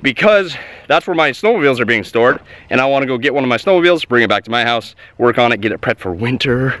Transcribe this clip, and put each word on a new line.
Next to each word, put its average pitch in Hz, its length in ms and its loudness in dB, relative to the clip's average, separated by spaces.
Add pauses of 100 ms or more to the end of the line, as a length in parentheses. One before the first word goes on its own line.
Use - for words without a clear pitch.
because 185 540 0 (320)
that's 156 180 0
where 185 80 -4
my 160 160 2
snowmobiles 143 500 0
are 120 40 0
being 107 200 0
stored, 120 360 0 (300)
and - 100 0
I 131 60 2
wanna 139 200 0
go 131 120 -4
get 127 160 -2
one 139 100 0
of 127 40 0
my 123 80 0
snowmobiles, 175 520 2
bring 120 140 2
it 110 60 2
back 101 160 0
to - 60 -16
my 117 140 0
house, 117 300 -2 (240)
work 120 200 2
on 120 140 4
it, 110 80 -2
get 104 120 -2
it 90 80 -6
prepped - 180 -2
for 95 140 -8
winter. 123 680 -2